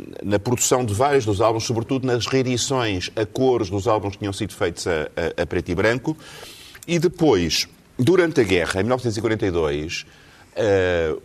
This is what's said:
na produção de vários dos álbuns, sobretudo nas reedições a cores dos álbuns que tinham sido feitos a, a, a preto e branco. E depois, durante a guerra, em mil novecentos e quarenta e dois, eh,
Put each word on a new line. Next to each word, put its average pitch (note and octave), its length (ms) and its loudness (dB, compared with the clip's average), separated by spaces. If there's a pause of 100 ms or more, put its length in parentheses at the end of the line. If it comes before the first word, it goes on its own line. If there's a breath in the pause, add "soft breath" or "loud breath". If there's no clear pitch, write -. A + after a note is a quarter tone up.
(220)
na G2+ 160 0
produção B2 480 0
de G2+ 80 -2
vários C3+ 320 2
dos G#2 160 0
álbuns, A2+ 220 2
sobretudo A#2+ 420 -2
nas A#2+ 220 0
reedições B2 880 0
a A2 100 -2
cores A#2+ 440 0
dos G2 180 -2
álbuns G2+ 260 0
que - 60 -18
tinham G2 140 -4
sido G2+ 200 -6
feitos F2 320 -4
a, D#2+ 240 0 (280)
a, - 40 -2
a F2 60 2
preto F2 220 -4
e F2 60 0
branco. A#2+ 420 0 (680 loud breath)
E E3+ 140 0
depois, C#3 680 2 (280)
durante D#3+ 440 4
a - 20 6
guerra, F#2 380 2
em - 20 2
mil A2+ 60 0
novecentos A#2+ 280 0
e A2 40 -4
quarenta A2 240 0
e F#2+ 60 0
dois, D#2 540 -2 (500 loud breath)
eh, F2+ 680 2